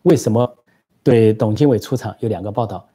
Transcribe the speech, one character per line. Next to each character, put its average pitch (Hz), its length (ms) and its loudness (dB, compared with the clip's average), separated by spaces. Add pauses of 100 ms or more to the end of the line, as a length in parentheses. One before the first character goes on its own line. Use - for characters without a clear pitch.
为 170 140 4
什 120 160 -2
么 120 180 0 (520)
对 113 300 4
董 110 220 -2
经 147 140 2
纬 120 100 2
出 - 160 -6
场 110 240 -8
有 - 100 -6
两 101 140 -6
个 104 80 -8
报 113 160 -4
道？ 98 280 -12